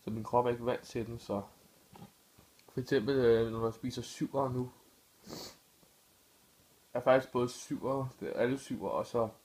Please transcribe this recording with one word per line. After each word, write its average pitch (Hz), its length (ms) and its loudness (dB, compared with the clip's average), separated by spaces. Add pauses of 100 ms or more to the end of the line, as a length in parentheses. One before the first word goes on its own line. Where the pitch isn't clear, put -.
Så - 100 -8
min 110 140 -6
krop 123 220 2
er 120 40 2
ikke 120 160 -2
vant 123 160 -2
til 117 240 -6
den, 117 120 -10
så... 101 240 -4 (1300)
For - 120 -6
eksempel, 127 360 2
øh, 117 360 6
når 113 120 -2
jeg 113 100 0
spiser 123 280 -8
syvere 135 500 -2
nu, 127 200 -4 (2250)
er 120 60 0
faktisk 131 320 6
både 123 160 2
syvere, 131 600 -4 (120)
det 90 80 -6
er - 120 -2
alle 127 180 2
syvere, 104 320 -4
og 73 160 -2
så 113 220 0 (160)